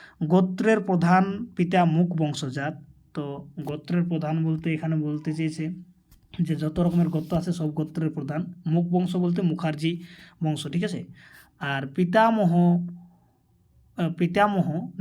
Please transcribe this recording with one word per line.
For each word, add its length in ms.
"গোত্রের 560
প্রধান 680
পিতা 300
মুখ 320
বংশজাত", 640
তো 340
গোত্রের 440
প্রধান 420
বলতে 280
এখানে 220
বলতে 380
চেয়েছে 400
যে 140
যত 240
রকমের 300
গোত্র 280
আছে 140
সব 180
গোত্রের 400
প্রধান। 440
মুখ 200
বংশ 300
বলতে 260
মুখার্জি 640
বংশ, 240
ঠিক 160
আছে? 220
আর 280
পিতামহ, 680
আহ, 160
পিতামহ 760